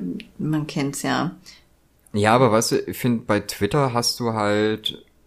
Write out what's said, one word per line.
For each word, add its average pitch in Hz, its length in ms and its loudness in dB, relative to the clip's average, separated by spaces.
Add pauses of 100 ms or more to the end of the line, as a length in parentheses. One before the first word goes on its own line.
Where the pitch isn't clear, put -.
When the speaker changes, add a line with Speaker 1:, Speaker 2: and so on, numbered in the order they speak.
(380)
Speaker 1:
man 151 280 -2
kennt's 143 360 -6
ja. 135 300 -2 (800)
Speaker 2:
Ja, 107 220 4
aber 123 180 6
weißt 113 200 2
du, 135 100 4
ich - 160 -8
find, 120 280 0
bei 104 140 2
Twitter 127 540 0
hast 120 260 -2
du 117 140 -2
halt, 107 680 0 (220)